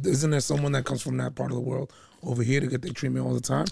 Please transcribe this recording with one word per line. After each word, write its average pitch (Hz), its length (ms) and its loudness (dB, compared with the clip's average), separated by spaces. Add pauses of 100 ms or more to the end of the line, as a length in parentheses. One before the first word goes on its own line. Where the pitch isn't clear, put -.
isn't 156 260 4
there 143 100 4
someone 143 320 0
that 135 100 2
comes 131 180 -4
from 127 160 -4
that 127 180 -4
part 127 160 -2
of 127 40 -2
the 123 60 -2
world 127 320 -4 (300)
over 123 200 0
here 131 160 4
to 143 80 2
get 127 140 -2
their 180 100 -8
treatment 127 340 -2
all 127 80 0
the 123 60 0
time? 135 320 0